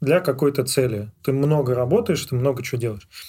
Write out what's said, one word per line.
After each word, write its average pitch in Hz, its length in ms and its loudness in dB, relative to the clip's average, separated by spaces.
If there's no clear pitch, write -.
для 160 200 4
какой-то 143 440 0
цели. 110 460 -2
Ты 139 80 0
много 139 420 2
работаешь, 147 500 0
ты 131 120 -4
много 127 260 0
чего 127 180 -6
делаешь. 110 280 -6